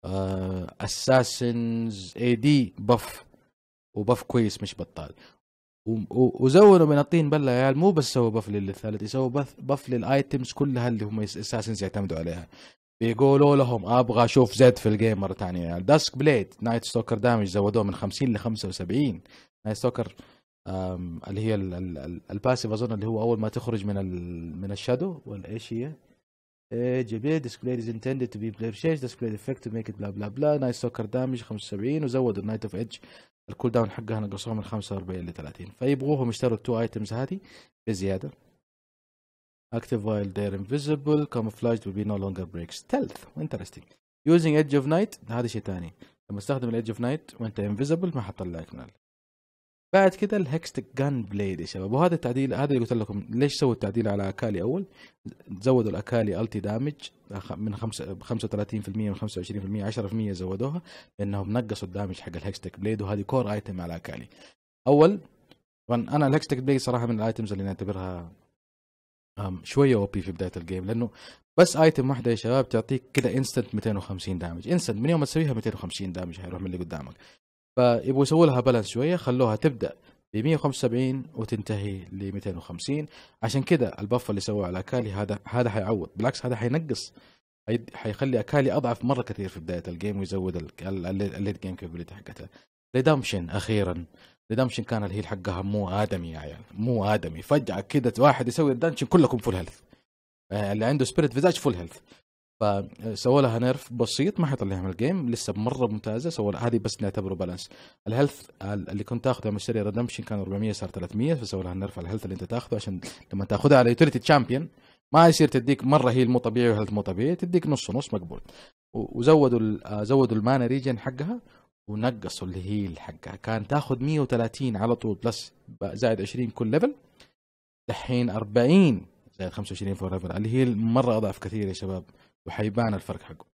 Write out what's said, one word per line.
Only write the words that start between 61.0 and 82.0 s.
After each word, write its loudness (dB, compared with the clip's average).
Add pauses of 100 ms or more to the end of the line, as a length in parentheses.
لانهم -2
نقصوا -4
الدامج -6
حق -12
الهكستك -10
بليد، -2
وهذه -2
كور -2
ايتم -6
على -6
اكالي. -12 (600)
اول، 6 (720)
طبعا -2
انا 4
الهكستك 0
بليد 2
صراحه 0
من 0
الايتمز -2
اللي -4
نعتبرها، -6 (1080)
أم، -6
شويه 4
او 2
بي -4
في -8
بدايه -6
الجيم، -8
لانه -2 (500)
بس 6
ايتم 4
واحده 0
يا 2
شباب 0
تعطيك -2 (100)
كده 0
انستنت -2
ميتين -2
وخمسين -6
دامج، -8
انستنت 0
من 0
يوم 4
ما 2
تسويها 0
ميتين -2
وخمسين -8
دامج -8
حيروح -10
من -6
اللي -6
قدامك. -8 (640)
فيبغوا 4
يسووا 6
لها 4
بالانس 4
شويه، 0
خلوها 2
تبدا -2 (380)
ب -2
مية 2
وخمسة -2
وسبعين 0 (100)
وتنتهي -4 (120)